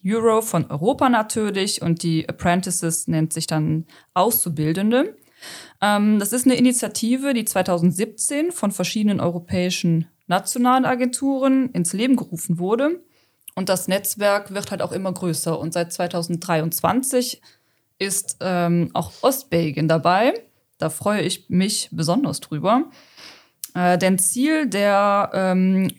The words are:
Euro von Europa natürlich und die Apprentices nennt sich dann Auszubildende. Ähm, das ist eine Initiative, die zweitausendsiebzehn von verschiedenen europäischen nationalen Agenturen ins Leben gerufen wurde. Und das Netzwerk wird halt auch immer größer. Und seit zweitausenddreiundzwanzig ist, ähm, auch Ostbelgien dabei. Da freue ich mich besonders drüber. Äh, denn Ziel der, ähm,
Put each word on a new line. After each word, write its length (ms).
Euro 360
von 300
Europa 400
natürlich 720
und 200
die 260
Apprentices 760
nennt 260
sich 140
dann 400
Auszubildende. 1000
Ähm, 380
das 140
ist 140
eine 100
Initiative, 760
die 100
zweitausendsiebzehn 1040
von 220
verschiedenen 480
europäischen 880
nationalen 600
Agenturen 840
ins 200
Leben 240
gerufen 420
wurde. 420
Und 140
das 200
Netzwerk 680
wird 160
halt 100
auch 120
immer 200
größer. 460
Und 160
seit 180
zweitausenddreiundzwanzig 1500
ist, 420
ähm, 540
auch 260
Ostbelgien 680
dabei. 480
Da 100
freue 320
ich 300
mich 420
besonders 480
drüber. 440
Äh, 240
denn 200
Ziel 480
der, 680
ähm, 680